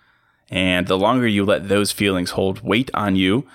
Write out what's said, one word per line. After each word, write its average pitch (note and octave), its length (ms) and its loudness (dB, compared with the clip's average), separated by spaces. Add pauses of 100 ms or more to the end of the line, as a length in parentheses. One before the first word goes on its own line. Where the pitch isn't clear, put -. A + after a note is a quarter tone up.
(520)
And F#2 360 0
the F#2 120 2
longer A#2+ 280 2
you G2+ 180 2
let F#2+ 240 0
those G2+ 240 0
feelings F#2 380 -2
hold G2 300 -4
weight A2 340 0
on G2+ 220 0
you, F#2+ 380 2